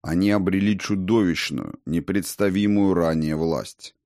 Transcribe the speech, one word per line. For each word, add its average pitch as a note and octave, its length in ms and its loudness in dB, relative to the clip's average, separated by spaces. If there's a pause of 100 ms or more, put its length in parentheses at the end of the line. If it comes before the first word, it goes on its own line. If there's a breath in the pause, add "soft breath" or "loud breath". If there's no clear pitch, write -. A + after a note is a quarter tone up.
Они F2 300 2
обрели G2 460 2
чудовищную, F#2 1080 -2
непредставимую G2 1080 0
ранее D#2+ 400 0
власть. D#2 600 -4 (100)